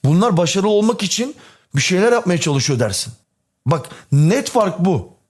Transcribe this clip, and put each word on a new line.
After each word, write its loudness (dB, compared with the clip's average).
Bunlar 4
başarılı 0
olmak 0
için -6
bir 0
şeyler 2
yapmaya 0
çalışıyor -2
dersin. -4
Bak -2
net 2
fark 0
bu. 0